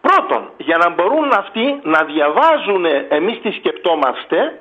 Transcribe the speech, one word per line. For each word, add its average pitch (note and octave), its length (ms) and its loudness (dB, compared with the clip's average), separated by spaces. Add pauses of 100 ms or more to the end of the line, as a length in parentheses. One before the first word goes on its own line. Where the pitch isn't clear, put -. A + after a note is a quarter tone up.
Πρώτον, F#4 560 0
για - 200 -2
να E3+ 120 4
μπορούν B3 440 0
αυτοί A#3+ 500 -2
να D#3 220 2
διαβάζουν F#3 800 2 (240)
εμείς F#3 340 -2
τι A3 80 -2
σκεπτόμαστε E3 1120 -2